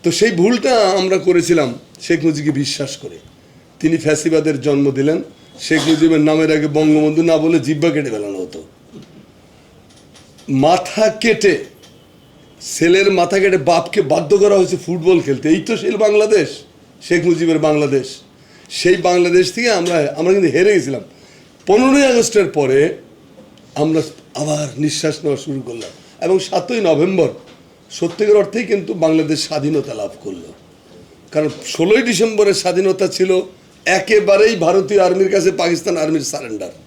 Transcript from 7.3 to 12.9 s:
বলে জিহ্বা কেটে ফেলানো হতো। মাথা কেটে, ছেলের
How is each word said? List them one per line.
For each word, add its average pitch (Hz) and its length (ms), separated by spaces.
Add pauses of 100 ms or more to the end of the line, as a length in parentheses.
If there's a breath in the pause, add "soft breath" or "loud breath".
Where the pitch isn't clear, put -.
বলে 160 220
জিহ্বা 147 320
কেটে 143 200
ফেলানো 104 280
হতো। 90 240 (1900)
মাথা 160 600
কেটে, 214 560 (960)
ছেলের 190 500